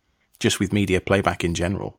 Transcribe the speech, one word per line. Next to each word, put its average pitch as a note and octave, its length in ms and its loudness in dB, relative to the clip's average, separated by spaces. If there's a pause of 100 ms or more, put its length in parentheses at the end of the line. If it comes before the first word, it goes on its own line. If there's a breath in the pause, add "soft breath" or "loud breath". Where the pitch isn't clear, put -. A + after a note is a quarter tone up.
(380)
just - 220 0
with F#2+ 120 0
media F#2+ 280 2
playback - 420 0
in E2+ 120 -2
general, F2 440 -4